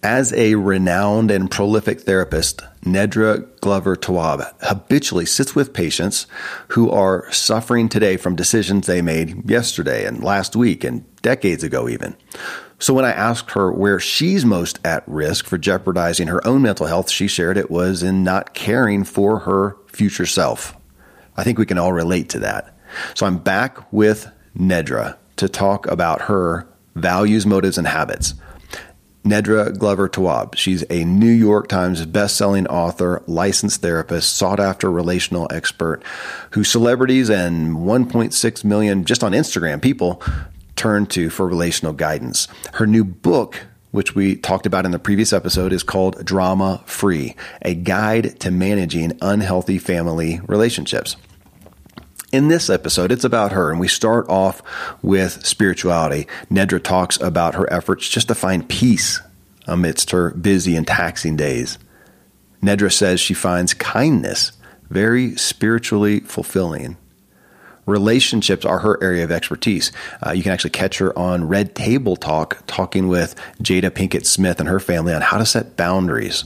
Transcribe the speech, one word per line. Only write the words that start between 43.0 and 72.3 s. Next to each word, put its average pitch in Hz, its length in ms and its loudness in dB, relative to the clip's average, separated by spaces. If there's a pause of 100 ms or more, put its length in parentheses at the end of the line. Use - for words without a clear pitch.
book, 95 580 0 (300)
which - 240 -2
we 98 220 2
talked - 280 -2
about 92 200 0
in 90 60 -2
the 87 80 -4
previous 101 340 0
episode, 92 400 0
is 90 100 -2
called 95 420 -2
Drama 95 600 0
Free, 82 500 -2 (260)
A 87 140 -2
Guide 107 640 0
to 92 120 -2
Managing 90 680 0
Unhealthy 95 580 0
Family 82 680 -2
Relationships. - 720 -2 (1120)
In 139 160 4
this 165 220 2
episode, 92 420 0
it's 123 120 0
about 113 300 0
her, 87 180 0
and 82 80 -2
we 92 80 0
start 113 420 0
off 95 320 2 (400)
with 95 420 0
spirituality. 82 840 0 (240)
Nedra 95 300 2
talks 92 380 0
about 85 360 0
her 92 180 0
efforts 87 340 -2
just - 200 -2
to 110 80 0
find 92 340 -2
peace - 500 2 (460)
amidst 87 460 0
her 90 240 2
busy 90 400 2
and 80 100 0
taxing 82 500 -2
days. 67 440 -2 (840)
Nedra 101 320 2
says 92 260 2
she - 140 -2
finds 87 400 0
kindness - 760 0 (400)
very 113 460 0
spiritually 104 840 0
fulfilling. 82 800 -4 (880)
Relationships 104 760 2
are 92 140 0
her 107 260 2
area 90 200 2
of 80 80 -2
expertise. - 600 -2 (320)
Uh, - 60 -4
you 87 140 -2
can 98 80 0
actually 87 180 -2
catch - 300 -2
her 95 180 0
on 90 300 -2
Red 98 260 0
Table 113 420 0
Talk, 78 520 -4